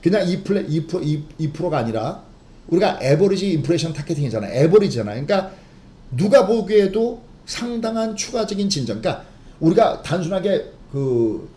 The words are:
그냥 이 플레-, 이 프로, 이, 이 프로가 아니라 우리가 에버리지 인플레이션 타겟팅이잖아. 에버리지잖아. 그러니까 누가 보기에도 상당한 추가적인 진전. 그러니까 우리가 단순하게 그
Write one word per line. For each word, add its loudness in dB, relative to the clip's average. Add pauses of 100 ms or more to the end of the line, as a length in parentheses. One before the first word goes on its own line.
그냥 2
이 -2
플레-, -2
이 -2
프로, -4
이, -2 (140)
이 -4
프로가 -4
아니라 -4 (440)
우리가 2
에버리지 2
인플레이션 0
타겟팅이잖아. -4
에버리지잖아. 4
그러니까 -2 (600)
누가 4
보기에도 2 (240)
상당한 -4
추가적인 -4
진전. -4
그러니까 -4 (340)
우리가 4
단순하게 -2 (200)
그 -2